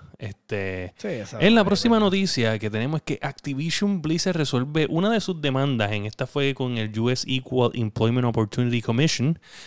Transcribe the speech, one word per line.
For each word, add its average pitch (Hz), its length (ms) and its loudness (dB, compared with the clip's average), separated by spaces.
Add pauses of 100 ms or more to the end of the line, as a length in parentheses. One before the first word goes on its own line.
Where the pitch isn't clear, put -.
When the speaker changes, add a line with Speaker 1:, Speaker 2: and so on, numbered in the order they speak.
(180)
Speaker 1:
Este, 95 800 -6
Speaker 2:
Sí, 311 120 -8
esa 113 320 -8
Speaker 1:
en 208 140 6
la 226 60 6
Speaker 2:
es 190 60 2
Speaker 1:
próxima 220 300 2
Speaker 2:
verdad. 214 100 4
Speaker 1:
noticia 135 520 0
que 107 120 -4
tenemos 123 280 -2
es - 40 -6
que - 200 -4
Activision 156 800 -2
Blizzard 170 340 0
resuelve 147 540 0
una 185 200 2
de 226 100 2
sus 170 200 -4
demandas. 135 520 0
En 104 140 -2
esta 127 200 -6
fue 139 280 -2
con 123 240 -4
el 107 200 -4
U 117 120 2
S 127 180 -2
Equal 127 460 2
Employment 117 520 2
Opportunity 117 540 0
Commission, 135 580 2 (280)